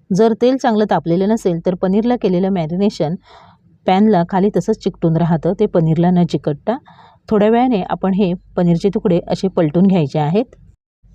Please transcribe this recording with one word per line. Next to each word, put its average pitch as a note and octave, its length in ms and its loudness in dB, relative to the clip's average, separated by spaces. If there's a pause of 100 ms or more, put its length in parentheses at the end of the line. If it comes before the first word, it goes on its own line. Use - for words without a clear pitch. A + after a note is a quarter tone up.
जर A3 320 2
तेल B3+ 160 2
चांगलं G#3+ 320 0
तापलेलं F3 400 0
नसेल G3+ 360 -2
तर F3+ 100 0
पनीरला G#3 460 0
केलेलं F#3+ 300 0
मॅरिनेशन F3 640 -2 (720)
पॅनला G3 420 4
खाली G3+ 260 0
तसंच G3 220 -2
चिकटून E3+ 400 -2
राहतं, E3 360 0
ते G#3 120 -2
पनीरला E3 460 0
न F3 140 2
चिकटता. D#3 520 -4 (520)
थोड्या G#3 200 2
वेळाने A#3 340 2
आपण F#3+ 300 -4
हे F#3 180 0 (260)
पनीरचे F3 320 2
तुकडे E3+ 380 0
असे F#3 200 -4
पलटून F3 400 0
घ्यायचे D#3+ 320 0
आहेत. E3+ 360 -2 (600)